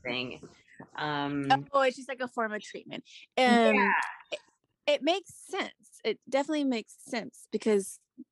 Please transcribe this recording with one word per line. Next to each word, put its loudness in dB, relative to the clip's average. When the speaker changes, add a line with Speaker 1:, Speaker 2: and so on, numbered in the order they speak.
Speaker 1:
thing. -6
Um, -2
Speaker 2:
Oh, 4
it's 2
just -14
like -10
a -6
form -4
of -8
treatment. -12
And 6
Speaker 1:
Yeah. 4
Speaker 2:
it, -10
it 2
makes -2
sense. -12
It -4
definitely 0
makes -4
sense -10
because 0